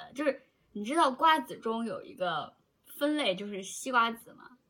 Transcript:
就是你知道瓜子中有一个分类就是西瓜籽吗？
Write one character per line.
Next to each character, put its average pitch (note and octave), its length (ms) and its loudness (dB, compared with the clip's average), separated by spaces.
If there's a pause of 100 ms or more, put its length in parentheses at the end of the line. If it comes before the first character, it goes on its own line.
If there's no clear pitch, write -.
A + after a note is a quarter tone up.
(140)
就 C4 100 -6
是 C#4 180 0 (320)
你 G#3 100 -6
知 B3 120 -2
道 D#4+ 160 6
瓜 D#4 280 6
子 - 180 -8
中 A3+ 280 -4
有 G3+ 160 -6
一 - 120 -16
个 E3+ 380 -4 (460)
分 D4 180 2
类 A#3 200 0
就 G3+ 120 -8
是 G3+ 160 -6
西 - 280 -8
瓜 A#3 200 4
籽 - 220 -16
吗？ - 160 -20 (200)